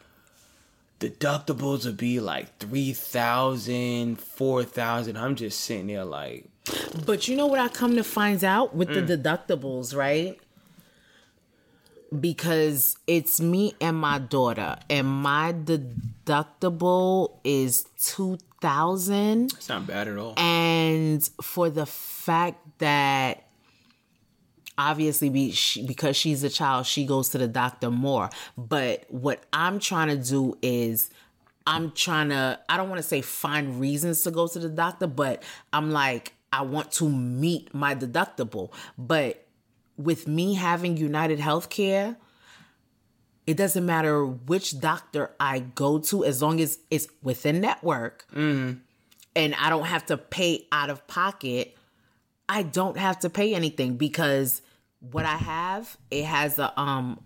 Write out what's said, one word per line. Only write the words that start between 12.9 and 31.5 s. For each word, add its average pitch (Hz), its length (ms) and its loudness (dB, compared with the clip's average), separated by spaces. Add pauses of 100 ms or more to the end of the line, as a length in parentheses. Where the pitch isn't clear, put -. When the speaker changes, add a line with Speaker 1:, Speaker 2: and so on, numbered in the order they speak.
Speaker 2:
it's 165 360 2
me 180 380 2
and 165 180 0
my 147 220 0
daughter, 117 580 0 (120)
and 139 180 2
my 143 460 0
deductible 160 1900 0
is 135 420 2 (140)
two 185 380 -2 (240)
thousand. 196 920 2
Speaker 1:
That's - 180 -10
not - 160 -2
bad 107 220 -4
at 104 100 -6
all. 107 200 -8
Speaker 2:
And 165 840 4 (200)
for 170 280 0
the 151 160 -2
fact - 920 -2
that 139 640 2 (1400)
obviously 151 500 2
be, 135 220 2
she, - 340 0
because 139 300 0
she's 143 280 0
a 143 60 2
child, 131 360 2
she 143 200 0
goes 131 240 2
to - 100 -2
the 127 80 2
doctor 123 420 -2
more. 120 400 0 (280)
But 127 520 -2
what 127 420 -2
I'm 175 280 2
trying 165 300 2
to 147 80 2
do 131 440 0
is 117 480 0 (560)